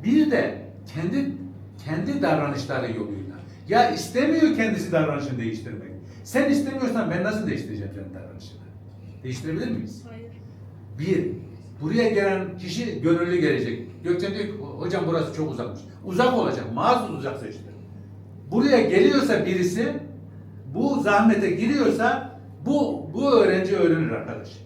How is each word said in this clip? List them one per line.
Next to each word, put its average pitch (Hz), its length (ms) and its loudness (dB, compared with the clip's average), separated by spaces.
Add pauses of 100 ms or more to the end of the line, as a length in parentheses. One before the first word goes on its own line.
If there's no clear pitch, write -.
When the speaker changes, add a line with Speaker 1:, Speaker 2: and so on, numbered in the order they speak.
Speaker 1:
Bir 294 260 6
de - 380 0 (260)
kendi, 233 380 -2 (520)
kendi 175 380 -2
davranışları 139 760 0
yoluyla. 98 380 -8 (340)
Ya 233 220 4
istemiyor 311 680 2
kendisi 196 360 0
davranışını 139 460 0
değiştirmek. 107 500 -8 (360)
Sen 285 260 2
istemiyorsan 254 600 0
ben 180 140 0
nasıl 214 220 0
değiştireceğim - 480 -4
senin 95 200 -12
davranışını? - 460 -14 (640)
Değiştirebilir 151 480 -4
miyiz? - 380 -6
Speaker 2:
Hayır. - 180 -14 (720)
Speaker 1:
Bir, 175 320 0 (500)
buraya 220 280 2
gelen 196 500 0
kişi 220 440 -6
gönüllü 170 380 4
gelecek. 127 480 0 (160)
Gökçen 180 300 0
diyor 214 100 -2
ki, - 80 -6 (100)
"Ho-, - 180 -10
hocam 180 260 0
burası 160 280 0
çok 151 160 -2
uzakmış." 120 300 -6 (240)
Uzak 226 300 4
olacak, 196 300 0 (100)
mağaza 208 380 2
uzaksa 131 340 -6
işte. - 240 -14 (800)
Buraya 254 300 6
geliyorsa 202 680 6
birisi, 180 460 2 (840)
bu 277 260 2
zahmete 202 500 6
giriyorsa 233 880 2 (280)
bu, 277 480 0
bu 269 180 4
öğrenci 190 440 6
öğrenir 160 340 4
arkadaş. - 560 -8